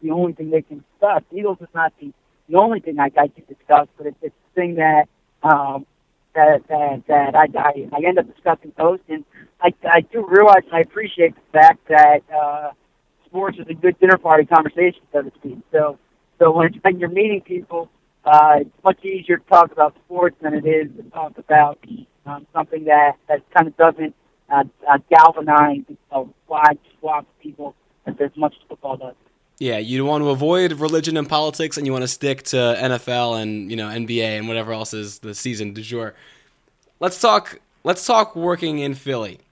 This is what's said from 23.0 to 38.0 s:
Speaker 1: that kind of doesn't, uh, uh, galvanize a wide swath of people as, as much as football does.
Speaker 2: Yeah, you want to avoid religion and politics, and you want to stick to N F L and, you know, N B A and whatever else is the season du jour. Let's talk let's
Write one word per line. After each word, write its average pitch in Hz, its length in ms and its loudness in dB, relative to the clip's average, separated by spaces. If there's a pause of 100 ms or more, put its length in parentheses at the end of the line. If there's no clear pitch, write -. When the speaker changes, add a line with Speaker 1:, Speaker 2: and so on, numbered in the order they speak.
Speaker 1:
that 147 220 -4
kind 165 160 2
of 156 100 -12
doesn't, 156 380 0 (360)
uh, 139 140 0 (260)
uh, 143 80 2 (120)
galvanize 151 720 4 (280)
a 135 140 -6 (220)
wide 151 320 2 (200)
swath 151 260 -6
of - 160 -20
people 147 340 -16 (320)
as, - 120 -10
as 143 180 -4
much 151 180 -4
as - 140 -20
football 135 280 -12
does. 127 180 -16 (440)
Speaker 2:
Yeah, 120 200 -6
you 123 260 -6
want 147 180 -2
to 147 80 0
avoid 165 440 0
religion 156 420 -4
and 147 120 -6
politics, 156 480 -4
and 147 100 -8
you 135 60 -4
want 127 120 -6
to 123 40 -6
stick 135 360 -6
to 120 340 -2
N 127 140 -4
F 120 160 -8
L 123 260 -4
and, 107 360 -8
you 113 60 -10
know, 107 120 -8
N 113 180 -10
B 117 160 -4
A 107 160 -6
and 110 80 -10
whatever 113 260 -8
else 110 220 -10
is 104 240 -14
the 107 160 -16
season 107 400 -10
du 110 80 -16
jour. 110 320 -12 (840)
Let's 185 200 -6
talk 214 400 -2 (280)
let's 180 160 -4